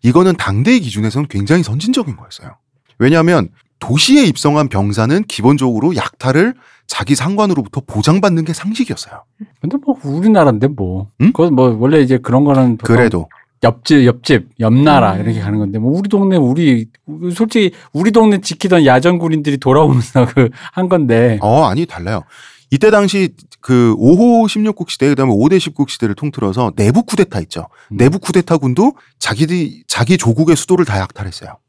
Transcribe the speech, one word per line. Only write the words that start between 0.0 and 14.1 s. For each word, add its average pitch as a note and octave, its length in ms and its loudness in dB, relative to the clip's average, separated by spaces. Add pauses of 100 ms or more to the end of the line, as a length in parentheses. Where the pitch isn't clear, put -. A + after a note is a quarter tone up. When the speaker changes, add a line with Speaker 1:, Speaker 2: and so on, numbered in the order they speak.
Speaker 1:
이거는 F3 320 4
당대의 D3+ 460 0
기준에서는 A2 480 -4
굉장히 A#2 340 0
선진적인 D#3+ 540 -4
거였어요. - 400 -20 (420)
왜냐하면 D#3 500 2 (300)
도시에 C4 460 2
입성한 D3 440 0
병사는 A2 540 -2
기본적으로 C3 720 0
약탈을 D3+ 580 -2 (340)
자기 G#2+ 280 -4
상관으로부터 D#3+ 720 -2
보장받는 E3 600 0
게 E3 80 -6
상식이었어요. - 680 -8 (380)
Speaker 2:
근데 G3 220 -6
뭐 - 200 -2
우리나라인데 D#3 640 2
뭐. G2 420 -6 (120)
Speaker 1:
응? F#3+ 120 4
Speaker 2:
그건 D#3+ 220 0
뭐 B2+ 240 2
원래 C#3+ 220 2
이제 B2+ 180 2
그런 B2+ 240 0
거는 C3 340 2
보통 A2+ 180 0
Speaker 1:
그래도. G#2+ 340 0 (340)
Speaker 2:
옆집, B2 420 2
옆집, A#2+ 440 0 (100)